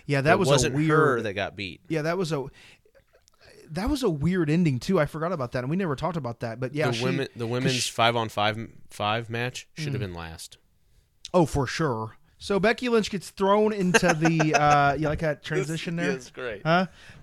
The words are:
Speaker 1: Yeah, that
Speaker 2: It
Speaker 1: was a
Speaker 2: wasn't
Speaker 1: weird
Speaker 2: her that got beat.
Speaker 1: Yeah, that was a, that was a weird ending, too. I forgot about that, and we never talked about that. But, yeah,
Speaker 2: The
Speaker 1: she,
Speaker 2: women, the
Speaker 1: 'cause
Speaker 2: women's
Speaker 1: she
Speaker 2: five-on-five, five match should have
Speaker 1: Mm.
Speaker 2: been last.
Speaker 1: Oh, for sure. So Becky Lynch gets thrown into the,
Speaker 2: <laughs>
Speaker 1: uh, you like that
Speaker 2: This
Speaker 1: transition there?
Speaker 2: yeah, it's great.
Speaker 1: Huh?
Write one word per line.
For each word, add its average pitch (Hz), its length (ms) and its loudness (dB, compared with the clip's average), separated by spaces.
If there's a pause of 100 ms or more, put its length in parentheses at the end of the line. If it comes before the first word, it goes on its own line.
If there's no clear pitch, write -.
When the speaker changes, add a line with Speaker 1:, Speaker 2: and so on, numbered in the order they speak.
Speaker 1:
Yeah, 139 140 0
that 151 140 4
Speaker 2:
It 190 40 4
Speaker 1:
was 180 100 2
a 139 40 6
Speaker 2:
wasn't 139 240 4
Speaker 1:
weird 156 140 2
Speaker 2:
her 151 320 4
that 107 120 -4
got 95 220 -4
beat. 95 320 -10
Speaker 1:
Yeah, 160 140 -2
that 165 140 -2
was 180 160 -4
a, 139 120 -4 (1300)
that 175 200 -4
was 277 120 0
a 226 80 4
weird 160 380 0
ending, 156 300 4
too. 185 220 2
I 147 60 4
forgot 160 260 -6
about 135 200 -4
that, 131 80 -2
and 123 100 -6
we 160 60 0
never 175 200 -2
talked 160 200 -4
about 123 240 -6
that. 113 200 -8
But, 131 140 -6
yeah, 143 140 0
Speaker 2:
The 123 60 0
Speaker 1:
she, 113 100 -4
Speaker 2:
women, 135 300 0
the 117 100 -8
Speaker 1:
'cause 113 60 -4
Speaker 2:
women's 131 240 0
Speaker 1:
she 120 180 -2
Speaker 2:
five-on-five, 113 760 0 (220)
five 107 400 -4
match 120 440 -8
should 151 180 -6
have 131 40 -4
Speaker 1:
Mm. 101 100 -4
Speaker 2:
been 90 80 -10
last. 82 440 -14 (760)
Speaker 1:
Oh, 175 120 6
for 131 200 -2
sure. 113 500 -4 (220)
So 202 220 -2
Becky 240 300 0
Lynch 226 200 2
gets 190 200 -8
thrown 208 420 2
into 185 420 2
the, 160 400 2
Speaker 2:
<laughs> 147 60 4
Speaker 1:
uh, 147 340 4
you 147 140 -2
like 147 120 -4
that 151 200 -4
Speaker 2:
This - 80 -14
Speaker 1:
transition 160 480 -4
there? 165 140 -2
Speaker 2:
yeah, 135 60 -2
it's 123 140 -16
great. 117 340 -10
Speaker 1:
Huh? 175 220 4 (360)